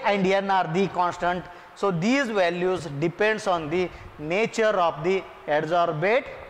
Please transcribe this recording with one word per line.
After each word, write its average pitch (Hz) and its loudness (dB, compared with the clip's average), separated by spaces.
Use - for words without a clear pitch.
and 202 2
N 196 2
are 180 2
the 185 2
constant. 175 -2
So 202 0
these 226 2
values 180 0
depends 208 0
on 165 0
the 175 0
nature 185 0
of 170 2
the 185 2
adsorbate 170 2